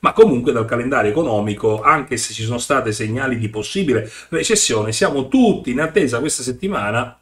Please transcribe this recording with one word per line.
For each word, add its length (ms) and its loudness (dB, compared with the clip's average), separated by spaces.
ma 120 2
comunque 380 6
dal 140 0
calendario 460 0
economico, 680 0
anche 360 2
se 160 -6
ci 100 -8
sono 160 -4
state 320 -2
segnali 480 -4
di 100 -4
possibile 640 -2
recessione, 640 0
siamo 360 0
tutti 420 2
in 100 -2
attesa 380 0
questa 240 -4
settimana 800 -4